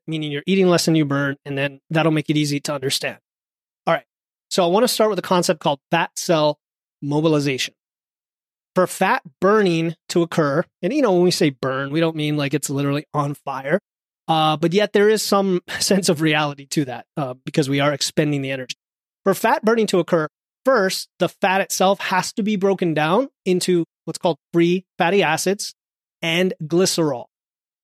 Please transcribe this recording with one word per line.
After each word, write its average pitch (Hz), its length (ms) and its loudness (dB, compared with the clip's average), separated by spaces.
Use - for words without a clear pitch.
meaning 156 240 -6
you're 143 140 -6
eating 190 220 2
less 170 180 4
than 165 100 4
you 156 100 4
burn, 139 380 -2
and 139 140 -8
then 139 320 -4
that'll 160 220 2
make 151 180 -2
it 151 80 2
easy 147 240 -2
to 151 120 -6
understand. 135 460 -6
All 165 80 2
right, - 120 -4
so 190 140 0
I 170 40 2
wanna 214 200 2
start 220 220 2
with 185 100 -4
a - 40 -6
concept 180 360 0
called 147 200 -2
fat 170 260 -2
cell 151 420 0
mobilization. 147 720 0
For 180 140 2
fat 202 360 -2
burning 180 560 2
to 175 120 0
occur, 156 420 0
and, 180 120 -4
you 302 80 0
know, 214 120 2
when 175 100 4
we 180 80 4
say 165 180 2
burn, 135 420 -6
we 156 80 -2
don't 165 160 0
mean 151 220 -2
like 143 160 -2
it's 143 160 -2
literally 143 440 -2
on 143 200 -2
fire, 139 460 -4
uh, 156 300 2
but 165 160 0
yet 202 200 0
there 208 160 4
is 214 140 2
some 196 380 0
<laughs> - 80 -6
sense 190 300 2
of 156 120 2
reality 151 460 0
to 147 180 -2
that, 123 200 -10
uh, 131 160 -4
because 147 240 -2
we 139 100 0
are 143 140 2
expending 147 480 -2
the 135 100 -6
energy. 131 240 -8
For 196 100 2
fat 240 300 0
burning 220 240 2
to 185 120 2
occur, 160 280 0
first, 208 440 0
the 180 100 0
fat 190 320 0
itself 190 380 0
has - 340 -4
to 226 100 -4
be 214 120 0
broken 185 380 0
down 170 360 0
into 180 400 0
what's 160 140 -12
called 170 180 -2
free 170 320 2
fatty 180 260 2
acids 160 500 -2
and 175 320 0
glycerol. 160 640 0